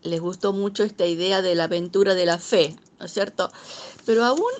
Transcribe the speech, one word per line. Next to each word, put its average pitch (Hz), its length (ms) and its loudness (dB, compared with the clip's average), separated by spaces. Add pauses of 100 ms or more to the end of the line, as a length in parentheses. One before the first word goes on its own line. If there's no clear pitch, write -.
les 165 180 -4
gustó 185 320 -4
mucho 202 300 -2
esta 208 240 0
idea 180 360 0
de 180 120 2
la 170 100 2
aventura 180 500 0
de 180 100 2
la 170 140 2
fe, 165 360 2 (240)
¿no 175 80 -12
es 170 60 -16
cierto? 202 380 -2 (560)
Pero 226 180 4
aún 330 360 2